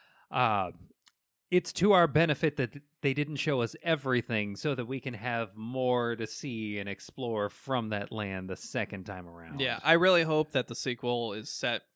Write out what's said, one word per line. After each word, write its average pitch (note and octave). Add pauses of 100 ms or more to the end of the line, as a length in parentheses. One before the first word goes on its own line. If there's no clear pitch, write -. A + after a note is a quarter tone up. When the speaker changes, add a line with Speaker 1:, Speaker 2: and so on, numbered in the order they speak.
(320)
Speaker 1:
Uh, G#2 (800)
it's F3+
to G3+
our F3
benefit D3+
that B2
th-, C#3+ (180)
they C3+
didn't D3
show C3+
us A#2
everything B2
so D3
that B2
we B2+
can B2
have A2+
more A#2+
to A2
see A2
and G2
explore G#2
from A#2+
that G#2
land F#2+
the F#2
second G2
time F#2
around. E2+
Speaker 2:
Yeah, A#2+
I D#3+
really F3
hope D#3
that B2+
the A#2
sequel A#2+
is A2
set A#2+ (140)